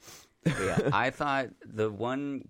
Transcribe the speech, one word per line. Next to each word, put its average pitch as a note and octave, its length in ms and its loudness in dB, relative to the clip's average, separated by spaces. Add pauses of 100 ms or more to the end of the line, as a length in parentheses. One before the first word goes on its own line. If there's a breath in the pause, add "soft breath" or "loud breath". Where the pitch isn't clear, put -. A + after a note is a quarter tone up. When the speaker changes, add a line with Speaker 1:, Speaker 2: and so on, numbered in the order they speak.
(240 loud breath)
Speaker 1:
<laughs> - 220 -20
Speaker 2:
yeah, F#2+ 460 2
I A#2+ 200 4
thought C#3 360 0 (180)
the A2 240 0
one C3 600 -4